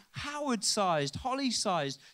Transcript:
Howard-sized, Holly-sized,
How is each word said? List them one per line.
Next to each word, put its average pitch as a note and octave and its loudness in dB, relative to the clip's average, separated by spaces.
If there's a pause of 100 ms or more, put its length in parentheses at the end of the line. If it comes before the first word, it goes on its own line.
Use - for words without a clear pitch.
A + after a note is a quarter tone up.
(100)
Howard-sized, G#3+ 0
Holly-sized, G#3+ 0 (140)